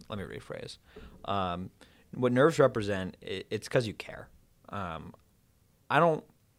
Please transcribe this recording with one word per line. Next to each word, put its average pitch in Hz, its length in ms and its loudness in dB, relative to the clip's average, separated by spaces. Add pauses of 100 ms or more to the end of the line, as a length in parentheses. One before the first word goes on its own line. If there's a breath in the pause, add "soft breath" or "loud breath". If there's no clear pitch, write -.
let 104 100 -8
me 87 60 -8
rephrase. - 540 -12 (440 loud breath)
Um, 92 480 -4 (400 loud breath)
what 123 220 0
nerves 151 260 6
represent, 101 640 2
i-, 95 260 -8
it's 107 200 -6
'cause 123 180 2
you 95 60 -6
care. - 340 -14 (400)
Um, 85 480 -10 (720)
I 139 100 6
don't, 160 260 4 (340)